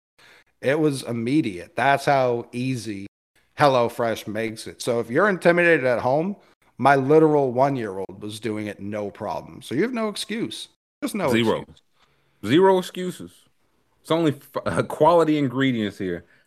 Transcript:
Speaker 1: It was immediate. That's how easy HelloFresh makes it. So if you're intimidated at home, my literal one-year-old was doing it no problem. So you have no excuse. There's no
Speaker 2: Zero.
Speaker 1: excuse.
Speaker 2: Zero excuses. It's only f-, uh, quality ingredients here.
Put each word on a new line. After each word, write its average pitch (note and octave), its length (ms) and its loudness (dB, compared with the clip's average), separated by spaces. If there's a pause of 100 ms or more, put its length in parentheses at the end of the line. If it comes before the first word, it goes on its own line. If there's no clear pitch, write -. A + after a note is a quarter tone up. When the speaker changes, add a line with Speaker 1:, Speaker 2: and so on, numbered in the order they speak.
(600)
Speaker 1:
It C#3 180 0
was C#3+ 240 0
immediate. A#2 720 -4
That's C3+ 300 2
how B2+ 460 0
easy A2+ 560 -6 (520)
HelloFresh A#2+ 680 2
makes A2 400 -6
it. E2+ 140 -16
So A#2 180 -2
if A#2 100 -6
you're F3 200 2
intimidated E3+ 560 4
at B2 140 2
home, D#3+ 360 -2 (420)
my C#3 180 6
literal C#3+ 560 4
one-year-old G#2+ 720 -2
was G#2+ 180 -12
doing G#2+ 280 -6
it G#2 120 -12
no G#2 320 -8
problem. E2 500 -10
So - 140 -10
you D3 80 0
have B3+ 100 -4
no A3+ 140 -4
excuse. G3+ 640 -8 (320)
There's C4+ 140 -8
no F3+ 160 -2
Speaker 2:
Zero. A2 300 0
Speaker 1:
excuse. - 200 -20 (640)
Speaker 2:
Zero E3+ 340 4
excuses. F3 520 -10 (720)
It's - 100 -6
only D#3+ 220 2
f-, - 320 -10
uh, - 180 -2
quality D#3 540 4
ingredients B2 600 -2
here. F2 280 -6 (220)